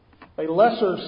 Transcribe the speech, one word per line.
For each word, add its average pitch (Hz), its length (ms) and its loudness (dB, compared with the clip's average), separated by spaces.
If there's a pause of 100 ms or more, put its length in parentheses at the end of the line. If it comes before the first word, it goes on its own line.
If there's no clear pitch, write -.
(380)
A 151 40 -6
lesser 190 540 2 (120)